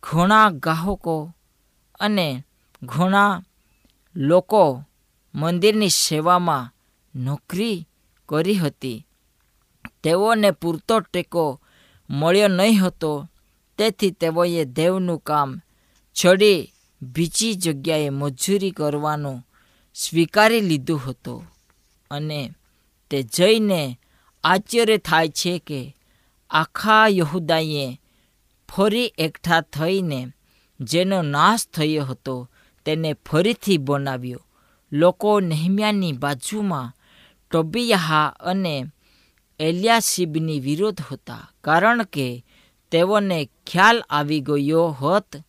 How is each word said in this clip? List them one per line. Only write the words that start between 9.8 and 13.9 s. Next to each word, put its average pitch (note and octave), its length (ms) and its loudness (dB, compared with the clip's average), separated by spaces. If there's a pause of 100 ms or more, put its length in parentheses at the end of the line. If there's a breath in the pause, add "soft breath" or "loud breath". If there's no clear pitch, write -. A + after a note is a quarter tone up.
તેઓને G#3 480 2
પૂરતો E3+ 500 -2
ટેકો E3 600 -4 (500 soft breath)
મળ્યો E3+ 380 2
નહીં G3 340 4
હતો, E3+ 300 -2 (680)
તેથી G#3 320 0